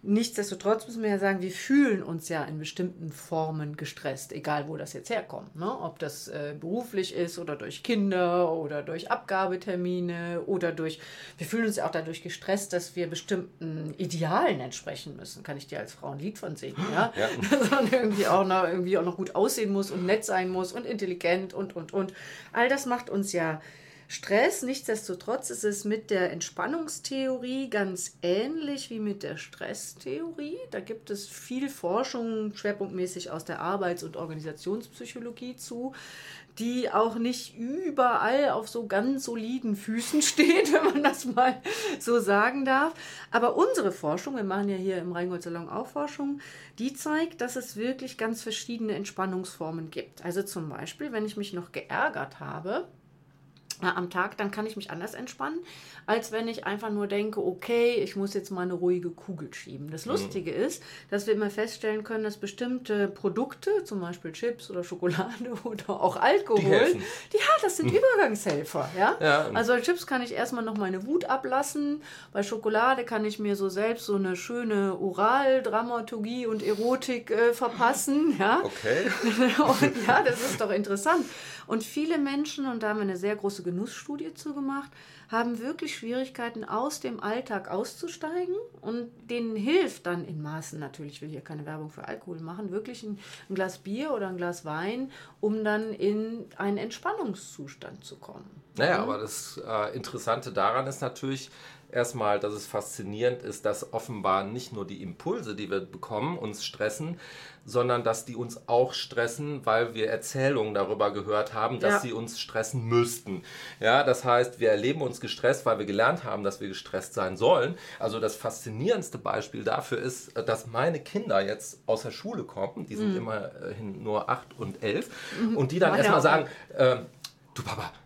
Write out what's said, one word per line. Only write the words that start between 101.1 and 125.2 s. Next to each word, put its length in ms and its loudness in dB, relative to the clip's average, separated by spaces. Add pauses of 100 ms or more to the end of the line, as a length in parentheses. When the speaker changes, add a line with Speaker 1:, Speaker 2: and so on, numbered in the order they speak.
Speaker 2:
erstmal, 500 2
dass 140 -2
es 120 -10
faszinierend 760 -2
ist, 240 -6
dass 260 -2
offenbar 520 0
nicht 280 -8
nur 140 -6
die 160 -10
Impulse, 520 -4
die 160 -6
wir 100 2
bekommen, 580 -4
uns 260 -6
stressen, 560 -4 (460)
sondern 360 2
dass 220 0
die 100 -10
uns 320 -8
auch 280 4
stressen, 720 -2
weil 280 4
wir 140 0
Erzählungen 640 0
darüber 400 2
gehört 400 0
haben, 280 0
dass 160 6
Speaker 1:
Ja. 40 4
Speaker 2:
sie 140 -4
uns 260 -6
stressen 460 -2
müssten. 560 4 (360)
Ja, 260 6
das 200 4
heißt, 340 4
wir 120 6
erleben 320 2
uns 180 -4
gestresst, 460 2
weil 120 4
wir 60 -2
gelernt 400 2
haben, 200 -4
dass 180 -2
wir 60 -6
gestresst 440 -6
sein 240 0
sollen. 400 6 (220)
Also 220 -2
das 160 0
faszinierendste 840 -2
Beispiel 440 -4
dafür 360 0
ist, 360 -6
äh, 80 -2
dass 240 -2
meine 320 0
Kinder 460 2
jetzt 400 -6
aus 200 2
der 60 -6
Schule 340 -8
kommen, 420 -6
die 100 -10
sind 140 0
Speaker 1:
Mhm. 80 0
Speaker 2:
immerhin 840 -6
nur 280 0
acht 280 -4
und 240 -8
elf, 280 0 (280)